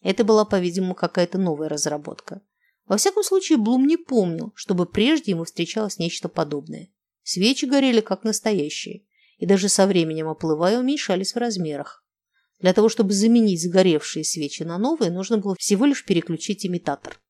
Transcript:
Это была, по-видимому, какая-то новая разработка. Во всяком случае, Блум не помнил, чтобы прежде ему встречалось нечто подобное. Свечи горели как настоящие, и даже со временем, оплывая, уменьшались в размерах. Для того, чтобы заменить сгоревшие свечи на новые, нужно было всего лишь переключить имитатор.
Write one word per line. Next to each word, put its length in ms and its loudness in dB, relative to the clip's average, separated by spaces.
Это 200 0
была, 220 6
по-видимому, 500 -2
какая-то 440 -2
новая 320 -2
разработка. 720 -8
Во 140 0
всяком 240 0
случае, 340 2
Блум 300 4
не 100 4
помнил, 580 -2
чтобы 300 -2
прежде 460 0
ему 140 -2
встречалось 540 -6
нечто 300 -6
подобное. 640 -6
Свечи 420 0
горели 380 2
как 200 -6
настоящие, 840 -4
и 80 -6
даже 240 2
со 160 4
временем, 420 0
оплывая, 500 0
уменьшались 560 -2
в 40 -2
размерах. 640 -6
Для 100 4
того, 160 6
чтобы 240 2
заменить 480 4
сгоревшие 640 2
свечи 380 -6
на 160 -6
новые, 320 0
нужно 260 -2
было 220 -2
всего 260 0
лишь 200 2
переключить 600 -2
имитатор. 640 -6